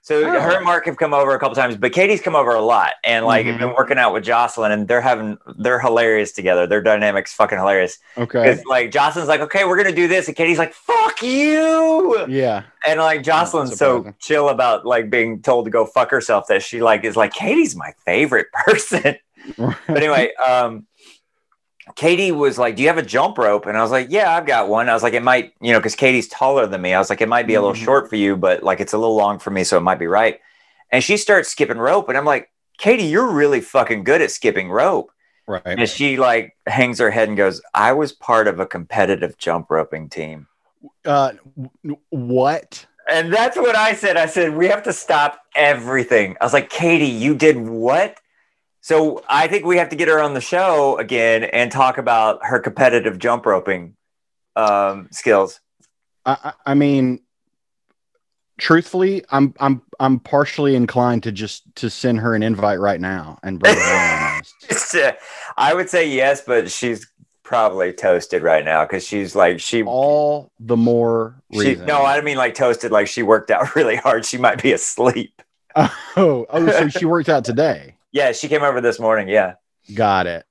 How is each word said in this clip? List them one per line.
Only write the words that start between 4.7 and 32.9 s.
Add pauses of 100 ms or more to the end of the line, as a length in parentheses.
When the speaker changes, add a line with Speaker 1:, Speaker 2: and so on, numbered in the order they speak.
Speaker 1:
and
they're
having, (220)
they're
hilarious
together.
Their
dynamic's
fucking
hilarious. (200)
Speaker 2:
Okay.
Speaker 1:
'Cause,
like,
Jocelyn's
like,
"Okay,
we're
gonna
do
this,"
and
Katie's
like,
"Fuck
you."
Speaker 2:
Yeah. (240)
Speaker 1:
And,
like,
Speaker 2:
Not
Speaker 1:
Jocelyn's
so
Speaker 2:
surprising.
Speaker 1:
chill
about,
like,
being
told
to
go
fuck
herself
that
she,
like,
is
like,
"Katie's
my (140)
favorite (100)
<laughs>
person." (400)
Speaker 2:
Right. (100)
Speaker 1:
But
anyway,
um, (1080)
Katie
was
like,
"Do
you
have
a
jump
rope?"
And
I
was
like,
"Yeah,
I've
got
one."
I
was
like,
"It
might,"
you
know,
'cause
Katie's
taller
than
me.
I
was
like,
"It
might
be
a
little
Speaker 2:
Mm-hmm.
Speaker 1:
short
for
you,
but,
like,
it's
a
little
long
for
me,
so
it
might
be
right." (540)
And
she
starts
skipping
rope,
and
I'm
like, (260)
"Katie,